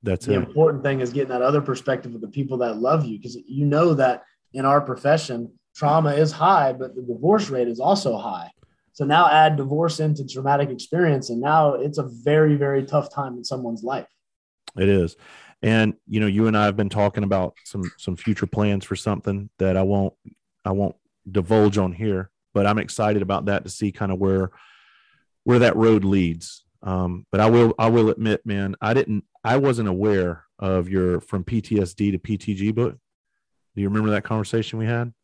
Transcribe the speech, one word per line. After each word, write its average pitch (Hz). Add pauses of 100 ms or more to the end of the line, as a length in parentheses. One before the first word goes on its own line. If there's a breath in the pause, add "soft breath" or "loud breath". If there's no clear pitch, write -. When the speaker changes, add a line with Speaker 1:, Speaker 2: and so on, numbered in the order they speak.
Speaker 1:
That's 95
Speaker 2:
The -
Speaker 1:
it. 98
Speaker 2:
important 147
thing 135
is 120
getting 131
that 123
other 139
perspective 127
of 110
the 110
people 131
that 117
love 143
you, 110
'cause 120 (120)
you 139
know 156
that 127 (300 soft breath)
in 135
our 139
profession, 135 (240)
trauma 151
is 151
high, 160
but 127
the 127
divorce 131
rate 123
is 117
also 147
high. 95 (420)
So 143
now 156
add 156
divorce 147
into 151
traumatic 139
experience, 147
and 120
now 147
it's 147
a 131 (140)
very, 151
very 139
tough 143
time 127
in 120
someone's 117
life. 127 (680)
Speaker 1:
It 95
is. 92 (460 loud breath)
And, 110 (140)
you 107
know, 107
you 104
and 107
I 104
have 101
been 101
talking 104
about 95
some, 98 (140)
some 90
future 101
plans 101
for 98
something 101
that 95
I 95
won't, 98 (500)
I 98
won't 98 (360)
divulge 104
on 92
here, 95 (240)
but 101
I'm 104
excited 107
about 95
that 101
to 95
see 101
kinda 95
where, 95 (960 soft breath)
where 120
that 120
road 110
leads. 90 (200)
Um, 92
but 98
I 107
will, 117
I 113
will 113
admit, 110
man, 98
I 107
didn't, 107 (180)
I 117
wasn't 120
aware 92 (140)
of 92
your 90
From 95
P 113
T 107
S 90
D 101
to 92
P 107
T 104
G 101
book. 117 (800)
Do 101
you 98
remember 107
that 101
conversation 110
we 110
had? 117 (120)